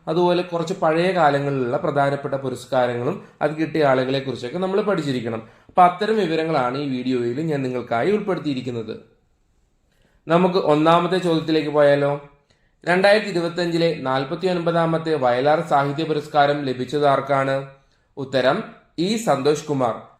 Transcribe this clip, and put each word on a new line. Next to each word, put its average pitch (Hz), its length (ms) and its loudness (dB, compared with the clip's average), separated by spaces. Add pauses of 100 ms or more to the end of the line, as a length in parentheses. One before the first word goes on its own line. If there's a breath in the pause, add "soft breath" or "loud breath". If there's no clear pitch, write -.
അതുപോലെ 175 340 2
കുറച്ച് 170 320 -4
പഴയ 170 380 2
കാലങ്ങളിലുള്ള 139 640 0
പ്രധാനപ്പെട്ട 139 580 -2
പുരസ്കാരങ്ങളും 127 840 -2 (260 loud breath)
അത് 151 140 -2
കിട്ടിയ 156 280 0
ആളുകളെ 135 360 2
കുറിച്ചൊക്കെ 131 380 -8
നമ്മൾ 190 220 -2
പഠിച്ചിരിക്കണം. 139 600 -4 (280 loud breath)
അപ്പൊ - 140 4
അത്തരം 202 340 2
വിവരങ്ങളാണ് 160 640 0
ഈ 147 100 -4
വീഡിയോയിൽ 123 520 -2
ഞാൻ 156 220 -2
നിങ്ങൾക്കായി 127 480 -2
ഉൾപ്പെടുത്തിയിരിക്കുന്നത്. 131 840 -4 (1300)
നമുക്ക് 180 320 2
ഒന്നാമത്തെ 165 600 4
ചോദ്യത്തിലേക്ക് 160 520 0
പോയാലോ? 143 420 4 (720)
രണ്ടായിരത്തി 202 460 4
ഇരുപത്തിയഞ്ചിലെ 170 680 0
നാൽപത്തിയൊൻപതാമത്തെ 165 1120 -2
വയലാർ 131 460 2
സാഹിത്യ 143 440 0
പുരസ്കാരം 147 580 0
ലഭിച്ചത് 131 440 -2
ആർക്കാണ്? 135 500 0 (600)
ഉത്തരം 131 420 0 (400)
ഇ 190 180 0
സന്തോഷ് 147 480 0
കുമാർ. 127 300 0 (260)